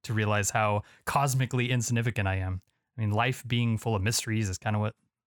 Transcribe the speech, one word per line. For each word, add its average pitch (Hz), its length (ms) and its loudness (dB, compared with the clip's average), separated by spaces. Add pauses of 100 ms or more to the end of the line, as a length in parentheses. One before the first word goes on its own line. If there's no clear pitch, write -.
to 113 100 -6
realize 104 360 2
how 104 320 2 (240)
cosmically 131 640 0
insignificant 117 580 0
I 95 100 0
am. 92 240 -4 (360)
I 110 40 -4
mean, 104 100 0
life 120 360 0
being 117 300 2
full 113 180 -2
of 95 60 0
mysteries 110 480 0
is 92 80 -4
kind 107 180 -2
of 104 60 0
what, 107 140 -4 (320)